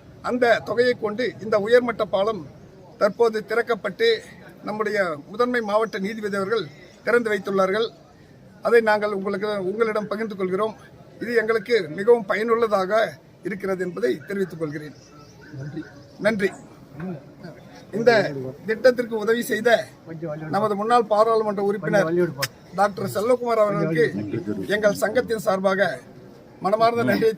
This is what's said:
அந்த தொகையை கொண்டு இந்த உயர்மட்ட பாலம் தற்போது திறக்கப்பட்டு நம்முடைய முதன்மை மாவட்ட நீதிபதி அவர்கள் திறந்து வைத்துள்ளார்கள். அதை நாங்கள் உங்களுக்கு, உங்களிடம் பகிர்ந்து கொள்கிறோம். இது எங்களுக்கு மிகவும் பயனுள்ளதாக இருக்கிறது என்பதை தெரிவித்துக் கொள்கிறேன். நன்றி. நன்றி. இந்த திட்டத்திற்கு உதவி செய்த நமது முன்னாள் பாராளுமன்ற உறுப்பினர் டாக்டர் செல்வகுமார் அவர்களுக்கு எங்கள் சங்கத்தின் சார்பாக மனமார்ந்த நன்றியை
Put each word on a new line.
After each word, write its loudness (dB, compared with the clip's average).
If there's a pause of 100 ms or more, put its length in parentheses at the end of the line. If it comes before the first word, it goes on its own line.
(300)
அந்த 4 (140)
தொகையை 2
கொண்டு -4 (200)
இந்த 0 (100)
உயர்மட்ட 4
பாலம் 0 (600)
தற்போது 2
திறக்கப்பட்டு 0 (580)
நம்முடைய -2 (320)
முதன்மை 0
மாவட்ட 0
நீதிபதி -4
அவர்கள் -2 (420)
திறந்து -4
வைத்துள்ளார்கள். -2 (800)
அதை 6 (100)
நாங்கள் 0
உங்களுக்கு, -4 (220)
உங்களிடம் -2
பகிர்ந்து -6
கொள்கிறோம். -2 (480)
இது -4
எங்களுக்கு 0 (200)
மிகவும் 4
பயனுள்ளதாக 2 (480)
இருக்கிறது -4
என்பதை -2 (160)
தெரிவித்துக் -4
கொள்கிறேன். -8 (640)
நன்றி. -10 (420)
நன்றி. 0 (1500)
இந்த 4 (560)
திட்டத்திற்கு 2
உதவி 2
செய்த 0 (840)
நமது 2
முன்னாள் 2
பாராளுமன்ற 2
உறுப்பினர் 2 (680)
டாக்டர் 0
செல்வகுமார் 2
அவர்களுக்கு 2 (680)
எங்கள் 2
சங்கத்தின் -2
சார்பாக 2 (840)
மனமார்ந்த 2
நன்றியை 2